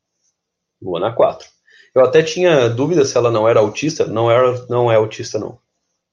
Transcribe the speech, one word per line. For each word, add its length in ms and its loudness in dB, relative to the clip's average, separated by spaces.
Lua 180 -8
na 120 -2
quatro. 380 -2
Eu 120 4
até 180 2
tinha 460 2
dúvida 340 0
se 140 -2
ela 140 2
não 160 0
era 120 4
autista. 460 -2
Não 260 -2
era, 380 0
não 220 0
é 40 4
autista, 420 -2
não. 220 -10